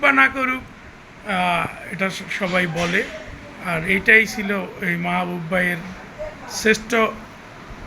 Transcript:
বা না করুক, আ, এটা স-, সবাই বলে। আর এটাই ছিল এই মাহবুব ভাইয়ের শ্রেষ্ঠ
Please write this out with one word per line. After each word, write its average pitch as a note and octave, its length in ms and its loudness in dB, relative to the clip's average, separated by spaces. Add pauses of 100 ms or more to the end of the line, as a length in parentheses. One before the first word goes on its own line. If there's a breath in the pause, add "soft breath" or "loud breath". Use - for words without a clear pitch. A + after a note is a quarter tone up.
বা C#4+ 120 6
না C4+ 160 6
করুক, C4 340 -2 (640)
আ, F3+ 380 2 (260)
এটা F#3+ 180 -2
স-, - 120 -8 (160)
সবাই F3+ 280 2
বলে। E3+ 360 0 (640)
আর E3+ 240 -2
এটাই A3 360 8
ছিল G3 400 -2 (140)
এই F3 160 0
মাহবুব F3 540 -2
ভাইয়ের F3+ 260 2 (760)
শ্রেষ্ঠ - 440 2 (920)